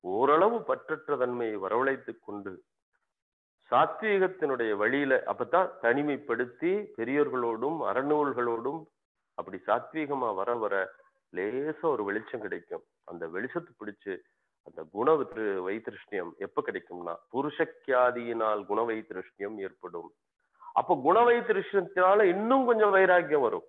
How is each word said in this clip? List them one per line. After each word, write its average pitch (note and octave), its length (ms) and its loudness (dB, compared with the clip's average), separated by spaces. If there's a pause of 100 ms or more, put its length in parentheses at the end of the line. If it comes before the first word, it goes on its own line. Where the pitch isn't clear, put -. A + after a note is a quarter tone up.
ஓரளவு C3+ 720 2
பற்றற்ற D3 440 -6
தன்மையை A#2+ 380 -2
வரவழைத்துக் A#2 640 -2
கொண்டு G2 400 -12 (1080)
சாத்வீகத்தினுடைய D#3 1040 2
வழியில, C3 500 2
அப்பதான் D#3+ 440 0 (120)
தனிமைப்படுத்தி C#3 1120 -2
பெரியோர்களோடும் B2+ 840 -2
அறநூல்களோடும் C3 1040 -2 (500)
அப்படி F2+ 320 -10
சாத்வீகமா B2 680 -2
வர G2+ 200 -2
வர G2 360 -2 (420)
லேசா B2+ 500 -4
ஒரு C3 220 0
வெளிச்சம் G#2+ 360 -4
கிடைக்கும். F2 440 -10 (200)
அந்த E2+ 220 -10
வெளிச்சத்தை A#2 420 -8 (120)
பிடிச்சு G2+ 380 -10 (440)
அந்த D#2+ 300 -16
குண B2 220 2
வித்ரு-, A2 560 -4
வைத்திருஷ்ணியம் G2+ 680 -8
எப்ப G#2 300 -6
கிடைக்கும்னா, F2 500 -10 (160)
புருஷக்கியாதியினால் A#2+ 1300 0
குண G#2+ 200 0
வைத்திருஷ்ணியம் G#2+ 680 -8
ஏற்படும். F2 560 -12 (600)
அப்ப D3 300 2
குண G3 220 6
வைத்திருஷ்ணியத்தினால G3 1000 4
இன்னும் A3 440 4
கொஞ்சம் A3 240 6
வைராக்கியம் F3+ 500 6
வரும். G#2 280 0